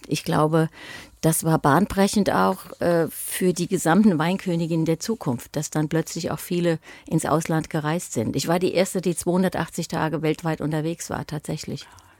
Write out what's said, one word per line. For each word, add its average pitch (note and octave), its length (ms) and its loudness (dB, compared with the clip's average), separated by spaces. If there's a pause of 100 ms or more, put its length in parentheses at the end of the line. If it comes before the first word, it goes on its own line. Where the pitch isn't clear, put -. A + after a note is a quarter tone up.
ich - 160 -4
glaube, D#3+ 460 2 (540)
das E3 200 2
war D#3+ 160 4
bahnbrechend G3 720 4
auch, F#3+ 500 0
äh, E3+ 300 2
für - 420 -2
die E3+ 140 -2
gesamten F3+ 500 4
Weinköniginnen E3+ 680 0
der E3 160 2
Zukunft, - 560 -4
dass D3+ 140 -4
dann D#3 180 0
plötzlich D#3+ 420 -4
auch D3 80 -4
viele F3 400 0 (300)
ins D#3+ 180 0
Ausland D#3+ 420 0
gereist D#3 440 -2
sind. B2 240 -2
Ich C#3+ 100 -2
war E3+ 140 2
die F3+ 140 0
erste, F#3+ 260 0
die E3+ 160 0
zweihundertachtzig F3+ 720 0
Tage D#3+ 340 -2
weltweit D#3 380 -2
unterwegs D#3 500 -4
war, - 160 -6
tatsächlich. - 580 -8 (360)